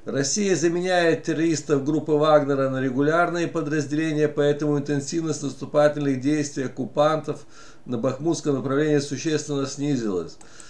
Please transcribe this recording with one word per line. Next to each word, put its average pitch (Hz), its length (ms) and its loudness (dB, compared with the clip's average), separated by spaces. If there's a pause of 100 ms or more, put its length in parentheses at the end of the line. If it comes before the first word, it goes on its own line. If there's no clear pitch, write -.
Россия 156 480 0
заменяет 170 680 2
террористов 151 600 0
группы 151 300 0
Вагнера 143 560 4
на 131 100 -4
регулярные 156 680 2
подразделения, 151 840 0
поэтому 147 480 0
интенсивность 147 680 -2
наступательных 143 760 0
действий 147 420 -2
оккупантов 147 840 -2 (400)
на 123 120 -4
бахмутском 143 580 -2
направлении 139 440 2
существенно 143 680 -4
снизилась. 117 680 -2 (320)